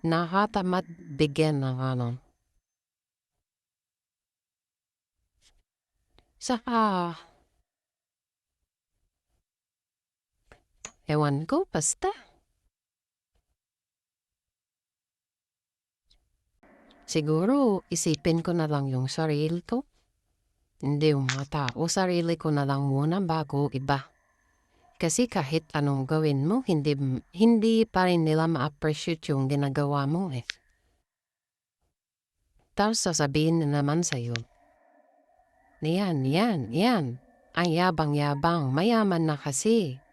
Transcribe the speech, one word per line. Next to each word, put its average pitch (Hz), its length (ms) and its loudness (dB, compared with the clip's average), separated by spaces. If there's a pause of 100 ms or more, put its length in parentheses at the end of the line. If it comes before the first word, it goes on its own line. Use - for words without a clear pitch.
nakatamad 185 800 0 (320)
bigyan 151 480 2
ng, 127 160 -4
ano. 127 280 -2 (4000)
Saka, 220 640 0 (4000)
ewan 151 400 0
ko, 349 240 0
basta. 262 400 -2 (4000)
Siguro, 185 800 0
isipin 165 560 -2
ko 180 80 -2
na 160 160 0
lang 139 240 -2
yung 127 160 -2
sarili 160 560 -2
ko. 247 240 -4 (960)
Hindi 147 320 2
yung 135 160 0
mga 139 160 -4
tao, 147 400 -4
sarili 175 480 0
ko 160 160 -2
na 143 160 0
lang 139 240 0
muna 160 320 0
bago 147 480 -2
iba. 135 320 -2 (960)
Kasi 240 320 0
kahit 160 400 -2
anong 139 320 0
gawin 147 400 2
mo, 220 240 2
hindi, 151 240 2 (400)
hindi 226 560 4
pa 185 160 2
rin 175 240 4
nila 156 240 2
ma-appreciate 151 800 -4
yung 135 160 0
ginagawa 143 560 0
mo 170 240 -2
eh. 127 160 -8 (2250)
Tapos 214 240 2
sasabihin 156 640 2
na 143 160 2
naman 151 240 0
sa'yo, 120 320 -4 (1500)
"Yan, 165 400 0
yan, 156 480 0
yan. 160 480 0 (320)
Ang 175 160 0
yabang-yabang, 156 1040 0
mayaman 185 560 2
na 147 80 0
kasi." 151 640 0 (120)